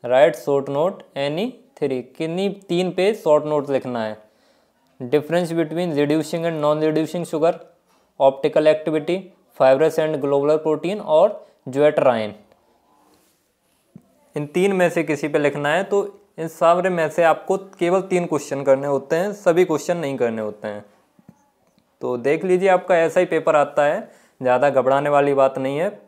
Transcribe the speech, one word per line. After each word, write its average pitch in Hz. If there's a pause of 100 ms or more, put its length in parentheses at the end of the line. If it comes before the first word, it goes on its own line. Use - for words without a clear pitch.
Write 139
short 139
note 165 (200)
any 151 (320)
three, 135 (140)
किन्हीं 175 (100)
तीन 180
पे 185
शॉर्ट 151
नोट 147
लिखना 123
है। 107 (800)
Difference 151
between 165
reducing 151
and 165
non-reducing 156 (100)
sugar, 160 (640)
optical 143
activity, 156 (400)
fibrous 139
and 156
globular 143
protein 160
और 165 (220)
ज्वेटराइन, 131 (2000)
इन 147
तीन 180
में 180
से 170
किसी 151
पे 151
लिखना 147
है। 175
तो 202 (120)
इन 160
सारे 175
में 165
से 170
आपको 165
केवल 190
तीन 180
क्वेश्चन 143
करने 135
होते 139
हैं, 196
सभी 180
क्वेश्चन 165
नहीं 139
करने 113
होते 107
हैं। 104 (1160)
तो 123
देख 143
लीजिए, 180
आपका 180
ऐसा 165
ही 180
पेपर 160
आता 143
है, 180 (320)
ज़्यादा 127
घबराने 135
वाली 143
बात 135
नहीं 135
है 202